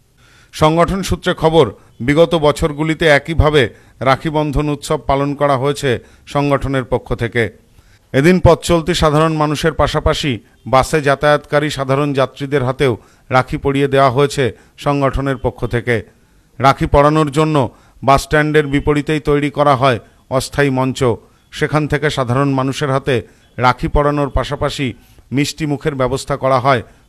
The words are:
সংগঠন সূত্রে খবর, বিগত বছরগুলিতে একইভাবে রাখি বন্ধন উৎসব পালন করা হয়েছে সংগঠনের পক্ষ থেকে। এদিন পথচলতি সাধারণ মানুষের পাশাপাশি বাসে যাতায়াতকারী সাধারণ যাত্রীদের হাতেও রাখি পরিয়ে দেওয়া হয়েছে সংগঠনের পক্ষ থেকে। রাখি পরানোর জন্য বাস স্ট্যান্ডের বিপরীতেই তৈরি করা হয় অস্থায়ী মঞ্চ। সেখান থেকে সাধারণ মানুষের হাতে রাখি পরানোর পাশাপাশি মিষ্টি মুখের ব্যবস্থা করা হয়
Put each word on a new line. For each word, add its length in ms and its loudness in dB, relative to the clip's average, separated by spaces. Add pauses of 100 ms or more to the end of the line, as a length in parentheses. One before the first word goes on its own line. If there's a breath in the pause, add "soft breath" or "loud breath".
(540 soft breath)
সংগঠন 480 2
সূত্রে 320 -4
খবর, 380 2 (280 soft breath)
বিগত 360 2
বছরগুলিতে 720 0
একইভাবে 640 2 (300 soft breath)
রাখি 300 0
বন্ধন 400 -2
উৎসব 380 -4
পালন 280 0
করা 220 0
হয়েছে 420 -2 (280 soft breath)
সংগঠনের 560 0
পক্ষ 320 -4
থেকে। 420 -4 (560 soft breath)
এদিন 260 4
পথচলতি 540 2
সাধারণ 400 2
মানুষের 400 -2
পাশাপাশি 680 -2 (280 soft breath)
বাসে 340 2
যাতায়াতকারী 680 0
সাধারণ 440 -2
যাত্রীদের 520 -2
হাতেও 320 0 (320 soft breath)
রাখি 280 0
পরিয়ে 300 0
দেওয়া 220 4
হয়েছে 420 0 (260 soft breath)
সংগঠনের 600 -2
পক্ষ 280 -6
থেকে। 380 -2 (560 soft breath)
রাখি 260 2
পরানোর 460 2
জন্য 380 0 (340 soft breath)
বাস 180 4
স্ট্যান্ডের 460 0
বিপরীতেই 520 -2
তৈরি 300 0
করা 260 2
হয় 240 2 (300 soft breath)
অস্থায়ী 400 -2
মঞ্চ। 340 -2 (480 soft breath)
সেখান 360 -2
থেকে 220 -2
সাধারণ 400 -2
মানুষের 420 -2
হাতে 300 -2 (360 soft breath)
রাখি 300 0
পরানোর 420 0
পাশাপাশি 640 -4 (380 soft breath)
মিষ্টি 340 -2
মুখের 300 -4
ব্যবস্থা 420 -4
করা 220 0
হয় 240 0 (260 soft breath)